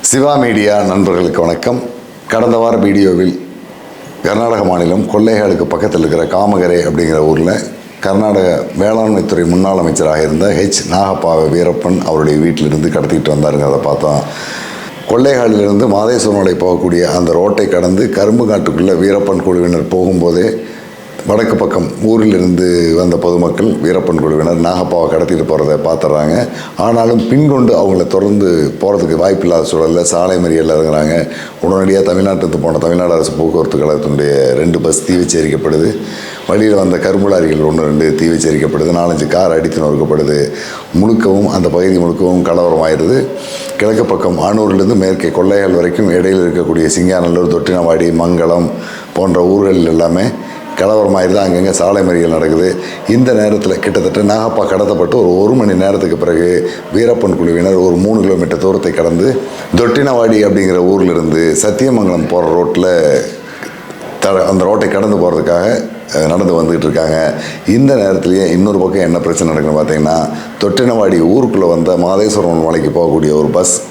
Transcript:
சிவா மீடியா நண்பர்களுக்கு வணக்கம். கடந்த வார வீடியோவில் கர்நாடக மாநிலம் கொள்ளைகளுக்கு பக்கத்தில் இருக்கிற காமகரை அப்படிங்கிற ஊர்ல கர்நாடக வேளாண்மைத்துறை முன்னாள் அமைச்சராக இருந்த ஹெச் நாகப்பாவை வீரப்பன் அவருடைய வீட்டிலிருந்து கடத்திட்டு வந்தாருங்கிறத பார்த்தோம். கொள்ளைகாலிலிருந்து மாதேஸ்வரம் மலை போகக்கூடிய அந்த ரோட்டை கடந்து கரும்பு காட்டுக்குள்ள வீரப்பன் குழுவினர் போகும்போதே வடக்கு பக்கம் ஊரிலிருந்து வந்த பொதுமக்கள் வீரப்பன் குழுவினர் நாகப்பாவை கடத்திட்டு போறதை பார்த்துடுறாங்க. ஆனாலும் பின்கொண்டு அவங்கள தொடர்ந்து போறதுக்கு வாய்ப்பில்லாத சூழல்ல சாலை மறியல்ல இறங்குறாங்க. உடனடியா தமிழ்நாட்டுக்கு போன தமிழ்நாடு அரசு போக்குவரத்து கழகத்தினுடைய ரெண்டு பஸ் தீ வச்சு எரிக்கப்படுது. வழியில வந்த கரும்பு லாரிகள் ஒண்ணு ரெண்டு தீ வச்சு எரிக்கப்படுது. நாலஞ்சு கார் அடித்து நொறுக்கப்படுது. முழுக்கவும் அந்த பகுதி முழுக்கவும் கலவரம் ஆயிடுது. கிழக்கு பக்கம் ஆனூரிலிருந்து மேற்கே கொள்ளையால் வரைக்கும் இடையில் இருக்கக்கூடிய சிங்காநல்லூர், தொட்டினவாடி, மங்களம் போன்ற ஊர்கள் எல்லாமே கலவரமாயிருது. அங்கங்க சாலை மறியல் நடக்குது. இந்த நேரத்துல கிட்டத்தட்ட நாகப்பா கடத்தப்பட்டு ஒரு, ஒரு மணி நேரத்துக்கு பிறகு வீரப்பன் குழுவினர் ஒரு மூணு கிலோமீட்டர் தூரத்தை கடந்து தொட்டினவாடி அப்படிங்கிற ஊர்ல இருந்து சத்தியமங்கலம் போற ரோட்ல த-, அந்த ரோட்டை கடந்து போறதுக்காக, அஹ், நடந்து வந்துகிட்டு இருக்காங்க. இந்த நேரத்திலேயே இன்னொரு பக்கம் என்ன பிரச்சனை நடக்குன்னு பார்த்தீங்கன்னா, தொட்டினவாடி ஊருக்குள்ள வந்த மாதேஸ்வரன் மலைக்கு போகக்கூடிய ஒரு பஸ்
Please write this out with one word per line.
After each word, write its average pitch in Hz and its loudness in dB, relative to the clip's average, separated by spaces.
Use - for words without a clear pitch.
சிவா 139 2
மீடியா 104 2
நண்பர்களுக்கு 92 0
வணக்கம். 85 -2
கடந்த 117 0
வார 113 2
வீடியோவில் 95 2
கர்நாடக 107 0
மாநிலம் 87 0
கொள்ளைகளுக்கு 104 2
பக்கத்தில் 85 -2
இருக்கிற 82 0
காமகரை 90 0
அப்படிங்கிற 80 0
ஊர்ல 80 2
கர்நாடக 98 0
வேளாண்மைத்துறை 101 0
முன்னாள் 92 2
அமைச்சராக 78 0
இருந்த 78 0
ஹெச் 90 -2
நாகப்பாவை 87 0
வீரப்பன் 87 0
அவருடைய 76 0
வீட்டிலிருந்து 76 0
கடத்திட்டு 78 -2
வந்தாருங்கிறத 73 0
பார்த்தோம். 71 0
கொள்ளைகாலிலிருந்து 113 2
மாதேஸ்வரம் 107 0
மலை 95 0
போகக்கூடிய 87 0
அந்த 87 0
ரோட்டை 101 0
கடந்து 92 0
கரும்பு 107 2
காட்டுக்குள்ள 90 0
வீரப்பன் 98 0
குழுவினர் 87 0
போகும்போதே 90 0
வடக்கு 113 0
பக்கம் 92 -2
ஊரிலிருந்து 90 2
வந்த 87 2
பொதுமக்கள் 87 0
வீரப்பன் 82 0
குழுவினர் 78 0
நாகப்பாவை 87 0
கடத்திட்டு 80 0
போறதை 76 0
பார்த்துடுறாங்க. 78 0
ஆனாலும் 113 0
பின்கொண்டு 131 2
அவங்கள 92 2
தொடர்ந்து 95 0
போறதுக்கு 90 0
வாய்ப்பில்லாத 87 2
சூழல்ல 80 2
சாலை 90 0
மறியல்ல 80 2
இறங்குறாங்க. 78 0
உடனடியா 95 2
தமிழ்நாட்டுக்கு 92 0
போன 78 -2
தமிழ்நாடு 85 0
அரசு 80 0
போக்குவரத்து 78 -2
கழகத்தினுடைய 71 0
ரெண்டு 82 0
பஸ் - -2
தீ 90 0
வச்சு 85 0
எரிக்கப்படுது. 78 0
வழியில 104 2
வந்த 90 0
கரும்பு 95 0
லாரிகள் 78 0
ஒண்ணு 80 0
ரெண்டு 76 0
தீ 82 0
வச்சு 78 0
எரிக்கப்படுது. 78 0
நாலஞ்சு 85 0
கார் 87 2
அடித்து 80 0
நொறுக்கப்படுது. 73 0
முழுக்கவும் 101 2
அந்த 90 0
பகுதி 90 2
முழுக்கவும் 90 0
கலவரம் 85 2
ஆயிடுது. 80 2
கிழக்கு 110 0
பக்கம் 90 -2
ஆனூரிலிருந்து 98 2
மேற்கே 92 0
கொள்ளையால் 95 2
வரைக்கும் 87 0
இடையில் 90 2
இருக்கக்கூடிய 82 0
சிங்காநல்லூர், 90 2
தொட்டினவாடி, 85 0
மங்களம் 85 0
போன்ற 90 2
ஊர்கள் 95 2
எல்லாமே 82 0
கலவரமாயிருது. 98 2
அங்கங்க 92 0
சாலை 95 2
மறியல் 87 2
நடக்குது. 80 0
இந்த 123 2
நேரத்துல 104 0
கிட்டத்தட்ட 104 0
நாகப்பா 113 -2
கடத்தப்பட்டு 95 0
ஒரு, 92 2
ஒரு 104 2
மணி 107 2
நேரத்துக்கு 95 0
பிறகு 85 0
வீரப்பன் 104 2
குழுவினர் 87 0
ஒரு 90 2
மூணு 104 2
கிலோமீட்டர் 90 0
தூரத்தை 95 0
கடந்து 85 0
தொட்டினவாடி 120 2
அப்படிங்கிற 95 2
ஊர்ல 90 2
இருந்து 80 0
சத்தியமங்கலம் 101 0
போற 87 0
ரோட்ல 85 2
த-, 95 0
அந்த 92 2
ரோட்டை 101 2
கடந்து 101 0
போறதுக்காக, 87 0
அஹ், 78 0
நடந்து 85 0
வந்துகிட்டு 80 0
இருக்காங்க. 78 0
இந்த 135 2
நேரத்திலேயே 95 2
இன்னொரு 98 2
பக்கம் 92 0
என்ன 85 0
பிரச்சனை 82 -2
நடக்குன்னு 76 0
பார்த்தீங்கன்னா, 78 0
தொட்டினவாடி 104 2
ஊருக்குள்ள 98 2
வந்த 85 2
மாதேஸ்வரன் 90 0
மலைக்கு 80 0
போகக்கூடிய 78 0
ஒரு 76 2
பஸ் 90 0